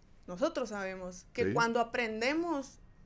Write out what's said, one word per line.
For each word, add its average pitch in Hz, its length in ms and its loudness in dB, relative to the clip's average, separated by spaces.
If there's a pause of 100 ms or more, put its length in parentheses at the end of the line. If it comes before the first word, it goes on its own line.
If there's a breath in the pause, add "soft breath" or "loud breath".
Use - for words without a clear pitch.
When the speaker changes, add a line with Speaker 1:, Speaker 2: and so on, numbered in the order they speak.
(280)
Speaker 1:
nosotros 247 420 0
sabemos 185 640 -6
que - 120 2
Speaker 2:
Sí. 196 80 2
Speaker 1:
cuando 233 260 4
aprendemos, 247 1000 0 (280)